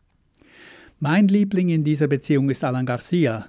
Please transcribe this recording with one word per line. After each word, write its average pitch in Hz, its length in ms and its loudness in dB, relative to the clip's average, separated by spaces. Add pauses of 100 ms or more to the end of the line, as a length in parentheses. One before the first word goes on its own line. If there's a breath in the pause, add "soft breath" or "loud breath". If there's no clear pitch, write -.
(1000 loud breath)
Mein 185 300 2
Liebling 196 400 0
in 156 160 0
dieser 151 220 0
Beziehung 139 420 0
ist 135 160 -4
Alan 127 200 -2
Garcia, 123 640 -2